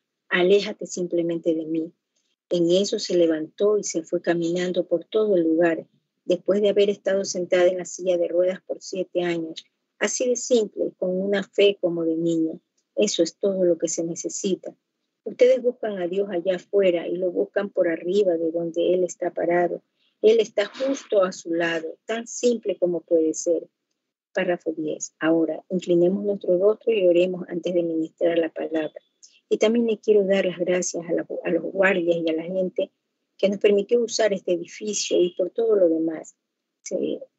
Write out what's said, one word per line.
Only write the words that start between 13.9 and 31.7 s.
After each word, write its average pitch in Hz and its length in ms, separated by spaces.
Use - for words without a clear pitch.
necesita. 170 720
Ustedes 247 360
buscan 226 380
a 175 80
Dios 196 220
allá 180 280
afuera 175 500
y 175 100
lo 185 140
buscan 202 400
por 180 160
arriba 180 500
de 165 140
donde 170 420
Él 185 100
está 175 280
parado. 175 500
Él 220 180
está 208 280
justo 262 560
a 190 80
su 170 200
lado, 165 540
tan 233 220
simple 226 500
como 175 240
puede 160 320
ser. - 340
Párrafo 180 380
diez. - 480
Ahora, 160 500
inclinemos 180 540
nuestro 196 360
rostro 214 340
y 190 140
oremos 180 420
antes 175 240
de 175 80
ministrar 165 560
la 160 120
palabra. 156 520
Y 214 80
también 226 300
le 214 120
quiero 208 260
dar 196 200
las 180 140
gracias 180 480
a 175 40
la, 170 140
a 175 60
los 165 140
guardias 175 600